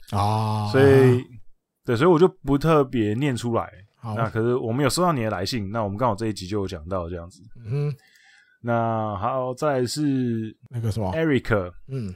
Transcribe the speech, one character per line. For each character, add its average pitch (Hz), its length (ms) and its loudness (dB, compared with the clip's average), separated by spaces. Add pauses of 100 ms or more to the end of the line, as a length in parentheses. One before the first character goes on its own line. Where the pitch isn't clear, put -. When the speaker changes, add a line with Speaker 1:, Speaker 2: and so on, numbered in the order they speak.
(120)
Speaker 1:
啊。 107 600 0
Speaker 2:
所 127 80 4
以， 131 460 8 (580)
对， 120 140 0
所 147 100 4
以 - 20 8
我 165 80 8
就 180 100 8 (160)
不 139 140 0
特 151 260 4
别 110 320 0
念 135 200 -2
出 117 200 -4
来。 90 120 -2 (280)
Speaker 1:
好。 110 200 -10
Speaker 2:
那 113 140 -2
可 113 100 -4
是 120 160 2
我 127 160 -4
们 135 120 0
有 131 60 4
收 165 120 0
到 180 100 2
你 123 120 -2
的 110 80 -2
来 92 120 -4
信， 101 280 -6
那 113 100 -4
我 101 80 -2
们 101 80 -6
刚 127 100 0
好 107 60 0
这 113 140 -4
一 107 60 -4
集 95 120 -10
就 104 140 -4
有 95 80 -4
讲 82 200 -12
到 90 220 -6
这 90 60 -8
样 85 120 -12
子。 - 140 -20 (240)
Speaker 1:
嗯 110 60 -8 (200)
哼。 131 40 -10 (680)
Speaker 2:
那 113 560 -2
好， 127 360 -4
再 139 260 -2
来 123 60 0
是 123 720 -2 (140)
Speaker 1:
那 120 100 -8
个 110 120 -2
什 113 80 -4
么？ 95 160 -4
Speaker 2:
Eric。 120 580 0 (140)
Speaker 1:
嗯。 117 280 -8